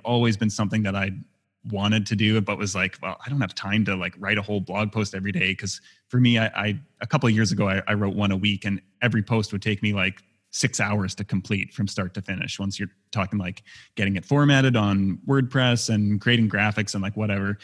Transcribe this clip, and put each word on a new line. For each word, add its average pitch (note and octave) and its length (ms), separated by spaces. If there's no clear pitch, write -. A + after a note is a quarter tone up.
always A#2 320
been G#2+ 140
something G#2+ 320
that G2 120
I G2 180
wanted G#2 340
to A2 100
do, G#2+ 280
but G2+ 160
was F#2+ 160
like, F#2+ 280
"Well, F#2 220
I B2+ 60
don't C#3+ 100
have F#2+ 140
time G2+ 320
to, G2 100
like, F2 220
write G2 180
a G2+ 60
whole G#2 180
blog G2+ 320
post G#2+ 220
every G2 180
day." F#2 220
'Cause - 260
for B2+ 120
me, A#2+ 180
I, A2 100
I, G#2 320
a G#2+ 60
couple C#3+ 200
of A2 80
years G#2+ 180
ago, G2+ 180
I, F#2+ 180
I G#2 60
wrote G2+ 200
one G2+ 160
a F#2+ 60
week, G2 300
and G2 160
every A2+ 220
post A2 300
would G2 100
take G#2+ 200
me, G#2 120
like, G2 280
six - 280
hours G2+ 360
to G2+ 100
complete F#2+ 480
from G#2 160
start F#2 260
to G2 80
finish. F2 380
Once G2 180
you're G2 120
talking, G#2 280
like, F2+ 240
getting G2 180
it - 120
formatted C#3 500
on G2 500
WordPress B2+ 640
and G#2 320
creating A#2 300
graphics G#2 440
and, G2 80
like, G2+ 140
whatever, G2+ 480